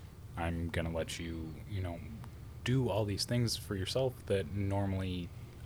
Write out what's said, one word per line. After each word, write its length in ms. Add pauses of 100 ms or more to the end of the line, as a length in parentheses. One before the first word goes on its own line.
(380)
I'm 320
gonna 220
let 260
you, 340 (180)
you 120
know, 160 (680)
do 240
all 160
these 200
things 320
for 200
yourself 380 (120)
that 280
normally 760 (380)